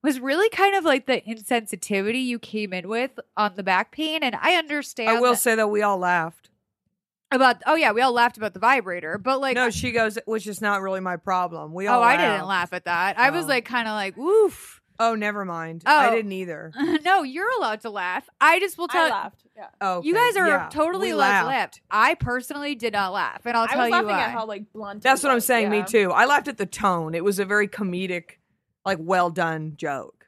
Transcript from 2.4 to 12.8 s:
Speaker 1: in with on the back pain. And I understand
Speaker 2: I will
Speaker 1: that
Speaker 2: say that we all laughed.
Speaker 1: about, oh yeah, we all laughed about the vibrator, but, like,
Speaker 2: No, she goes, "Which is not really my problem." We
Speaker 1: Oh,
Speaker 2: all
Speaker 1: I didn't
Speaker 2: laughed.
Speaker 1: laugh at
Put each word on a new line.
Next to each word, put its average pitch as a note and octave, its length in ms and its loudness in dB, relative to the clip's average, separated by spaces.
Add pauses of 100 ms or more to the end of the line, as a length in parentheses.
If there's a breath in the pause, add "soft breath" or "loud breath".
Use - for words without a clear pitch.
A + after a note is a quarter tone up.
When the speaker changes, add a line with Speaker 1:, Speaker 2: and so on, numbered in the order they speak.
Speaker 1:
in F3+ 140 -8
with A#3+ 320 -4 (160)
on G#3 200 0
the G3 80 -8
back F#3+ 280 0
pain. D#4 320 -4
And A#3 120 -2
I E4 200 2
understand C#4+ 540 -2
Speaker 2:
I A3+ 100 4
will B3 140 4
Speaker 1:
that A3+ 60 0
Speaker 2:
say A3+ 160 2
that A3 120 2
we G#3 140 0
all G3+ 160 0
laughed. F3 520 -2 (800)
Speaker 1:
about, B3+ 260 4 (100)
oh D4+ 80 4
yeah, D4 160 2
we A3 100 0
all B3+ 100 4
laughed A#3+ 260 2
about G#3+ 160 -6
the F#3+ 60 -14
vibrator, F#3 600 0
but, B3+ 200 -2
like, C4+ 140 -2
Speaker 2:
No, B3 160 2
she A#3 220 -4
goes, A3 340 0
"Which G#3+ 220 -6
is G3 140 -10
not G3+ 200 0
really F#3+ 180 -4
my F#3 160 -4
problem." E3 580 -4
We F#3 140 -6
Speaker 1:
Oh, A3 60 2
Speaker 2:
all B3 80 4
Speaker 1:
I A#3 160 6
didn't G3 300 0
Speaker 2:
laughed. - 0 -
Speaker 1:
laugh F3+ 260 -2
at F3+ 120 -8